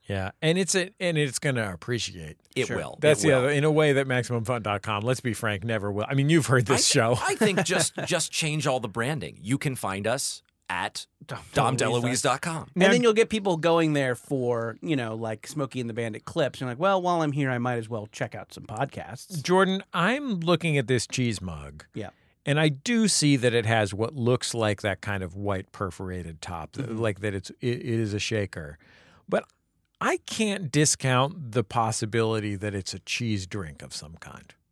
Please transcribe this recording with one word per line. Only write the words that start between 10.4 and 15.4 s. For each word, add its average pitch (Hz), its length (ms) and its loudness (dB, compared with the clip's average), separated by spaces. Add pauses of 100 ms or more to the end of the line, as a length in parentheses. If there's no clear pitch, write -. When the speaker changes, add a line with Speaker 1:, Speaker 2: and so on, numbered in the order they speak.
Speaker 2:
at 92 380 -4 (200)
Speaker 3:
dom 120 120 -12
deluise - 160 -18
dot - 0 -
com. 131 240 2
Speaker 2:
dom 117 240 0
deluise 123 200 0
dot 131 200 2
com. 160 220 -6
Speaker 3:
And - 120 -18
Speaker 1:
Now 190 140 6
Speaker 3:
then 247 120 4
you'll 233 120 6
get 226 160 4
people 196 260 0
going 165 380 4
there 135 200 2
for, 120 680 -2
you 170 120 -2
know, 117 200 -2
like, 110 320 -6